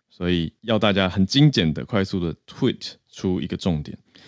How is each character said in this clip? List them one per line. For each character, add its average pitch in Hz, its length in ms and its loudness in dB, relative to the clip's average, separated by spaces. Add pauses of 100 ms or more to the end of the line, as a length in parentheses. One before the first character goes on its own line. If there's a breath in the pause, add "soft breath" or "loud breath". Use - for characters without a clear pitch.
所 90 220 -6
以 82 300 -2
要 110 180 0
大 104 140 2
家 95 160 2
很 95 180 2
精 143 240 6
简 85 240 2
的、 65 100 -8
快 98 200 0
速 92 160 -4
的 82 120 -2 (140)
tweet - 460 -4 (180)
出 90 300 -4
一 - 80 -6
个 92 80 -6
重 82 260 -2
点。 - 160 -14 (300 soft breath)